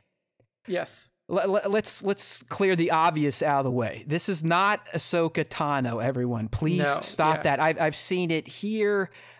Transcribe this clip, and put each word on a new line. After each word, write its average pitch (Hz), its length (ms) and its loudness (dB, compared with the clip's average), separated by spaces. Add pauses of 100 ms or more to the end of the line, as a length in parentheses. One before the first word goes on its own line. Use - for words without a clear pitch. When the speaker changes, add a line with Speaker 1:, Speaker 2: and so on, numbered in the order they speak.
(680)
Speaker 1:
Yes. - 440 -6 (200)
Speaker 2:
L-, 175 80 0 (200)
l-, 202 120 -2
let's, 214 320 2
let's - 420 0
clear 190 320 0
the 165 140 2
obvious 160 520 2
out 143 180 2
of 135 40 0
the 131 60 -2
way. 123 360 -4
This 156 220 -2
is 170 160 0
not 190 420 2
Ahsoka 165 580 0
Tano, 131 580 -2
everyone. 123 460 -2
Please 160 340 0
Speaker 1:
No, 143 180 2
Speaker 2:
stop 156 380 2
Speaker 1:
yeah. 156 40 -10
Speaker 2:
that. 139 180 2
I've, 156 200 2
I've 156 160 0
seen 180 340 0
it 156 180 -2
here. 208 640 -2 (300)